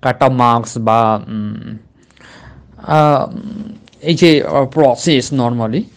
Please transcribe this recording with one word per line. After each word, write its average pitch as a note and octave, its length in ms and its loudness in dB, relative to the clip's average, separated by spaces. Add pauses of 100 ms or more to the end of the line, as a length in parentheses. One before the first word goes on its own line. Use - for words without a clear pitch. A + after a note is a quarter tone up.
কাট C3 220 0
অফ C3 80 4
মার্কস A#2+ 460 0
বা, A2 500 2
উম, G#2+ 500 -10 (1000)
আহ, D3+ 540 2 (680)
এই E3 140 -2
যে, D#3 280 4
আহ, C3+ 220 0
প্রসেস C#3+ 680 0
normally A#2+ 480 -2 (160)